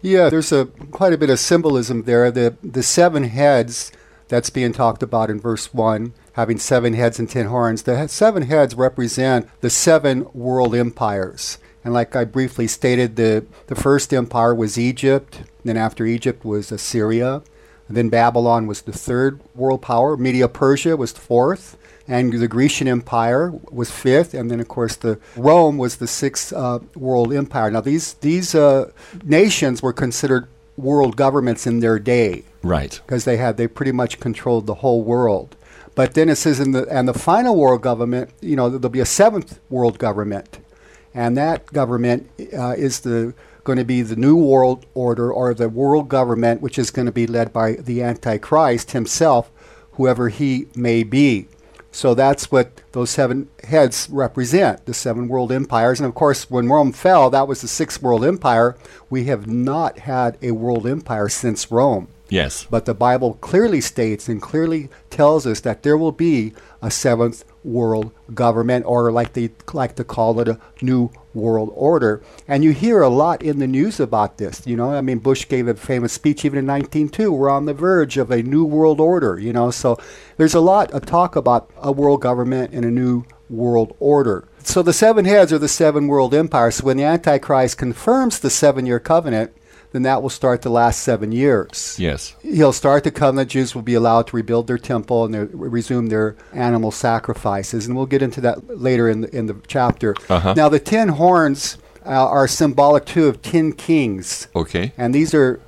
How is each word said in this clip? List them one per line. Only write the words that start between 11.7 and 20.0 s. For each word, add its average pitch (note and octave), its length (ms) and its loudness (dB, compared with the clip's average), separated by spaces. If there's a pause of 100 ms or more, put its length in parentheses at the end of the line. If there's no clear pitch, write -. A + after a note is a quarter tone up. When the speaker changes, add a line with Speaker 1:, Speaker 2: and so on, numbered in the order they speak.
Speaker 1:
And A#2+ 80 -6
like A#2+ 240 -2
I B2 80 0
briefly B2 420 -4
stated, B2 500 -2
the, A2 300 0 (200)
the - 80 -10
first C#3 400 0
empire A#2+ 400 0
was A2+ 240 -4
Egypt. C3+ 640 -2 (200)
Then A2+ 140 -4
after A2+ 300 -2
Egypt A#2 360 -4
was G#2 300 -6
Assyria. A#2 680 -2 (460)
Then A#2 200 0
Babylon A#2 580 2
was G#2 160 -10
the G#2+ 100 -14
third C3+ 480 -2 (140)
world C3 280 -2
power. B2+ 340 0